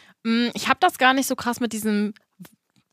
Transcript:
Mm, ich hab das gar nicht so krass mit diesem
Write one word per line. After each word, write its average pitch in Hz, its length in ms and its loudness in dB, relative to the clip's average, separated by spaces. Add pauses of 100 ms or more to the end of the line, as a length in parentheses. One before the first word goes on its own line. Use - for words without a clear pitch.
(240)
Mm, 233 300 2
ich - 140 -6
hab 247 140 0
das 359 160 2
gar 254 160 4
nicht 269 140 0
so 254 100 -2
krass 240 240 -4
mit 233 100 -4
diesem 208 420 -2 (800)